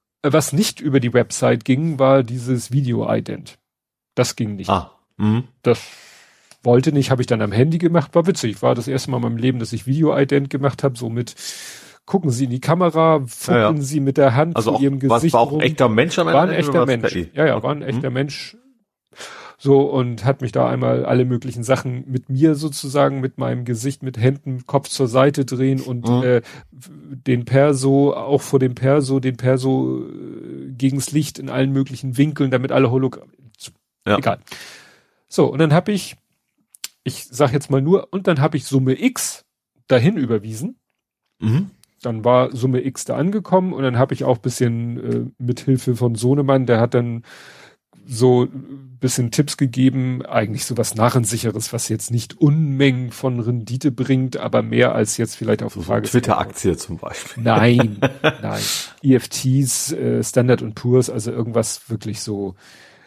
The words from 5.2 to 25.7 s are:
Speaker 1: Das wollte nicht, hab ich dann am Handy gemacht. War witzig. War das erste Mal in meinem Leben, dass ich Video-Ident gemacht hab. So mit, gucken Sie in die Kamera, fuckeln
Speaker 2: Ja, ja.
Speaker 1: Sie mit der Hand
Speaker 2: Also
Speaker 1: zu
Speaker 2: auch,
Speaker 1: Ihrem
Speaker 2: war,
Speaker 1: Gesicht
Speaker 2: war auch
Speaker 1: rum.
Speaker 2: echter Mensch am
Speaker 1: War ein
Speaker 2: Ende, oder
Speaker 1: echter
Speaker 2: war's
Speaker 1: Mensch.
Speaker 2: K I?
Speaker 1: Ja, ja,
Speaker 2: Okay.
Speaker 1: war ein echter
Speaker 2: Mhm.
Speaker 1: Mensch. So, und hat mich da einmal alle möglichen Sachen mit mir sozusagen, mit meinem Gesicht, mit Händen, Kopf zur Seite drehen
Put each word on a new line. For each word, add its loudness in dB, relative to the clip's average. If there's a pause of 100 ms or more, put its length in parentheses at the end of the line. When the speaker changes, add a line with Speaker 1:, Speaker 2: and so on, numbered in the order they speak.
Speaker 1:
Das 2 (840)
wollte 4
nicht, 2
hab 0
ich -2
dann 0
am -2
Handy 4
gemacht. 0
War 2
witzig. -2
War 2
das -6
erste -4
Mal -2
in -2
meinem -2
Leben, 0
dass -6
ich -8
Video-Ident 2
gemacht -4
hab. 0
So -6
mit, -6 (720)
gucken 0
Sie 0
in -2
die -4
Kamera, 2
fuckeln -2
Speaker 2:
Ja, 4
ja. -2
Speaker 1:
Sie -2
mit 0
der 6
Hand 2
Speaker 2:
Also 0
Speaker 1:
zu 2
Speaker 2:
auch, 0
Speaker 1:
Ihrem 2
Speaker 2:
war, -4 (180)
Speaker 1:
Gesicht 2
Speaker 2:
war 6
auch 2
Speaker 1:
rum. 0
Speaker 2:
echter 2
Mensch 2
am 2
Speaker 1:
War 4
ein 2
Speaker 2:
Ende, -2
oder -2
Speaker 1:
echter 2
Speaker 2:
war's 4
Speaker 1:
Mensch. 0
Speaker 2:
K -4
I? -6
Speaker 1:
Ja, 2
ja, 2
Speaker 2:
Okay. -4
Speaker 1:
war -2
ein -10
echter -4
Speaker 2:
Mhm. -6
Speaker 1:
Mensch. -6 (1000)
So, 4
und -2
hat 0
mich -6
da 0
einmal 0
alle 2
möglichen -4
Sachen -2
mit -6
mir 4
sozusagen, -2
mit -6
meinem -4
Gesicht, -6
mit -8
Händen, -2
Kopf -2
zur -2
Seite 2
drehen 0